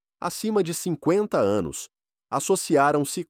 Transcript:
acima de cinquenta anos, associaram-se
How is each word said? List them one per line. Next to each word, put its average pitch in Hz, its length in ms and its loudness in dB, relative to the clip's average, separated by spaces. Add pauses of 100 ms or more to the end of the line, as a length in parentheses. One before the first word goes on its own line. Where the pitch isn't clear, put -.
(200)
acima 208 420 -2
de 170 100 -6
cinquenta 185 640 -2
anos, 101 520 0 (420)
associaram-se 147 1000 2